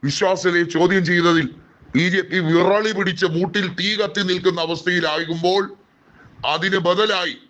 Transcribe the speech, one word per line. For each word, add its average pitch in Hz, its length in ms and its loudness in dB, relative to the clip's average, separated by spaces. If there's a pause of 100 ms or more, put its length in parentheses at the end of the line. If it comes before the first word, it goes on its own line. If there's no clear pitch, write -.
വിശ്വാസ്യതയെ 175 580 2 (120)
ചോദ്യം 180 340 4
ചെയ്തതിൽ 170 360 2 (480)
ബി 160 200 2
ജെ 185 160 0
പി 170 80 -2 (140)
വിറളി 202 460 2
പിടിച്ച് 185 280 -2 (100)
മൂട്ടിൽ 185 320 -2 (100)
തീ 190 120 -2 (100)
കത്തി 202 320 -2
നിൽക്കുന്ന 180 360 0
അവസ്ഥയിലാകുമ്പോൾ 165 960 -2 (920)
അതിന് 185 240 0 (100)
ബദലായി 185 480 0 (140)